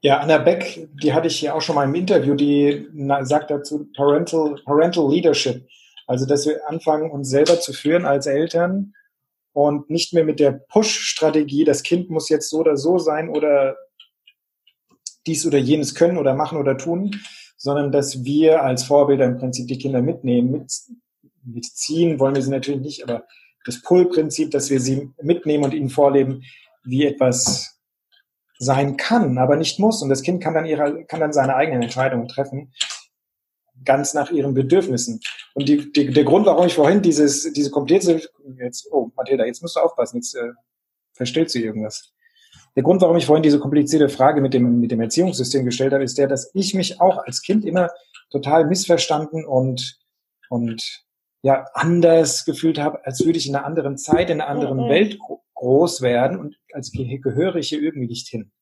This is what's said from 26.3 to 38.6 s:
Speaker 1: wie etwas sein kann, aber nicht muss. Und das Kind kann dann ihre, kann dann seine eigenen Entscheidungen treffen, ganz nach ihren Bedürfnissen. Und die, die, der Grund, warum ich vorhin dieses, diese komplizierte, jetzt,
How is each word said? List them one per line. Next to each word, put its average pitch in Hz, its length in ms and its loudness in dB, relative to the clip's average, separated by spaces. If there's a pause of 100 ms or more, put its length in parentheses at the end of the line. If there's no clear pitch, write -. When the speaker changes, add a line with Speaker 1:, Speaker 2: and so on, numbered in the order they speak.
Speaker 1:
wie 131 200 0
etwas - 720 -2 (800)
sein 135 380 0
kann, 170 420 0
aber 131 180 4
nicht 160 220 -4
muss. 214 240 2
Und 139 60 -4
das 135 140 0
Kind 180 200 -2
kann 160 120 -4
dann 160 120 0
ihre, 151 380 -2
kann 165 160 -8
dann 151 120 0
seine 135 220 2
eigenen 135 280 0
Entscheidungen 123 460 -2
treffen, 139 440 -8 (1120)
ganz 139 300 0
nach 143 160 -2
ihren 139 240 -2
Bedürfnissen. 131 680 0 (340)
Und 139 140 -4
die, 143 240 2
die, 139 200 0
der 143 120 4
Grund, 196 220 4
warum 175 200 4
ich 165 80 0
vorhin 170 280 4
dieses, 151 500 2
diese 143 180 -2
komplizierte, 160 580 2 (300)
jetzt, 123 320 -12